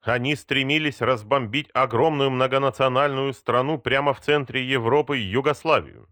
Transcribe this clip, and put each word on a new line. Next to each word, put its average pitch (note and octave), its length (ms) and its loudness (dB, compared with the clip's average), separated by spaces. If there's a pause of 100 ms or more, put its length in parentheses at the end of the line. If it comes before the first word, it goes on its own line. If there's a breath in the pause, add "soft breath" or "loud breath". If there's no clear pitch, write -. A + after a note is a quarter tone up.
они B2 340 0
стремились C#3 640 -2
разбомбить A#2+ 720 -2
огромную C3+ 560 2
многонациональную C3+ 1040 0
страну B2+ 460 -2
прямо C3+ 340 0
в - 80 -8
центре C#3 420 -2
Европы, C3+ 540 0
Югославию. B2+ 960 -2